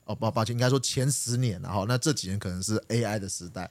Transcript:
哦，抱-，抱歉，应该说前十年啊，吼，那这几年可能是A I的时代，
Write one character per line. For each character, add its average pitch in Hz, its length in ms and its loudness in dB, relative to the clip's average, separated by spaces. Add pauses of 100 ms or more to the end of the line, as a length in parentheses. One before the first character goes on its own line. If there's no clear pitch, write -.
哦， 107 100 -4
抱-， 113 160 0
抱 113 120 2
歉， 117 100 -2
应 120 60 -2
该 127 100 6
说 135 100 4
前 131 320 0
十 120 260 0
年 110 280 0
啊， 87 80 -4
吼， 98 120 2
那 123 120 2
这 151 140 2
几 - 160 -2
年 98 120 -2
可 101 100 -4
能 90 120 -4
是 107 260 0
A 117 160 2
I 107 160 -2
的 95 100 -6
时 87 200 -8
代， 87 220 -8